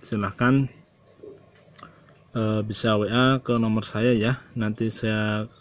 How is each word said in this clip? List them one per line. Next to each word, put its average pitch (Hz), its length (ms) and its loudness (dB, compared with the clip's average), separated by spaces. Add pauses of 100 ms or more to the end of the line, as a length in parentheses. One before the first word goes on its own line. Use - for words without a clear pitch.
silahkan, 123 640 0 (1700)
eh, 110 320 0
bisa 107 320 0
W 104 80 0
A 127 320 4
ke 120 160 -2
nomor 110 320 0
saya, 117 300 2
ya. 113 240 0 (180)
Nanti 110 300 -2
saya 107 580 -2 (140)